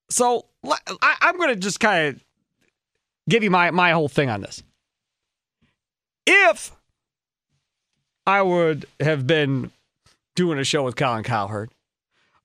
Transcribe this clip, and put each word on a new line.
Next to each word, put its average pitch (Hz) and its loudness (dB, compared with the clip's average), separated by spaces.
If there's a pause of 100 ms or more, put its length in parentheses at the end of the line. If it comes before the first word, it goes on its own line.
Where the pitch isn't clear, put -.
So, 240 -2 (180)
l-, 294 -4 (240)
I, 285 2
I'm 349 2
gonna 302 -2
just 190 -6
kinda 160 0 (1120)
give 214 2
you 208 0
my, 175 2
my 175 2
whole 160 0
thing 139 0
on 104 -4
this. - -16 (1600)
If 359 2 (1500)
I 196 2
would 170 0 (120)
have 139 0
been 139 0 (640)
doing 170 0
a 135 -4
show 147 0
with 123 -4
Colin 120 0
Cowherd, 107 -4 (760)